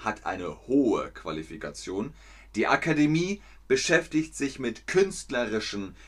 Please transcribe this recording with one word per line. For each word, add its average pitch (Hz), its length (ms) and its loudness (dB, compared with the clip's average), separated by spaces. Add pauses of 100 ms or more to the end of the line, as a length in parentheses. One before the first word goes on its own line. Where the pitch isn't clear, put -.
hat 107 200 -4
eine 90 440 -8
hohe 117 420 4
Qualifikation. 80 1040 -8 (400)
Die - 140 0
Akademie 156 720 2 (240)
beschäftigt 156 680 2
sich 135 240 -4
mit 117 260 -6
künstlerischen, 110 1120 0 (120)